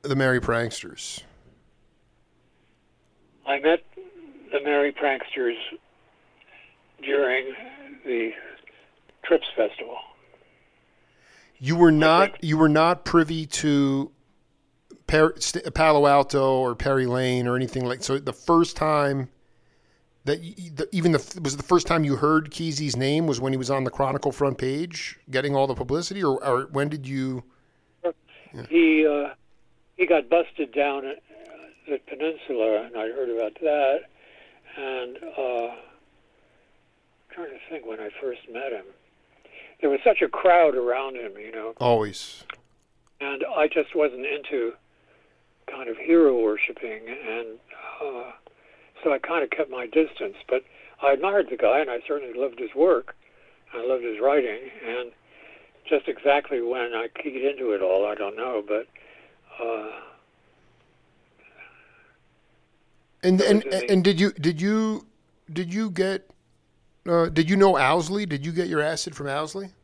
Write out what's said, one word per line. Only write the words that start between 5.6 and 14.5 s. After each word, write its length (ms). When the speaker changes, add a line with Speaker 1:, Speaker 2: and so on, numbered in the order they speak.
Speaker 2:
during 500
the 260
Trips 300
Festival. 420
Speaker 1:
You 160
were 140
Speaker 2:
I 60
Speaker 1:
not, 360
Speaker 2:
think 120
Speaker 1:
you 140
were 120
not 360
privy 420
to 640